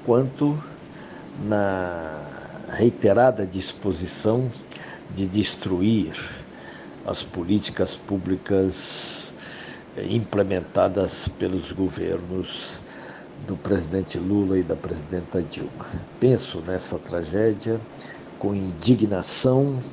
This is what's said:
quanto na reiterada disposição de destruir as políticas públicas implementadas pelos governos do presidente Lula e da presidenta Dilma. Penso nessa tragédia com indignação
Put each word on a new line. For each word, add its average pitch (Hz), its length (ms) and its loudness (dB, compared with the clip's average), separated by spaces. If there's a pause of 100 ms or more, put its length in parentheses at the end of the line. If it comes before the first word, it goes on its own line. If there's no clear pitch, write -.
quanto 135 580 4 (800)
na 92 800 0 (480)
reiterada 110 760 6
disposição 95 1040 0 (640)
de 98 140 0
destruir 95 880 2 (920)
as 95 160 -2
políticas 95 760 0
públicas - 1400 0 (760)
implementadas 95 1160 2
pelos 92 460 -2
governos 87 1080 -2 (640)
do 98 120 -4
presidente 90 640 0
Lula 95 360 2
e 92 60 4
da 85 140 0
presidenta 85 680 -4
Dilma. 73 460 -8 (320)
Penso 117 440 4
nessa 92 320 -2
tragédia 101 840 0 (580)
com 101 160 0
indignação 107 1300 4 (120)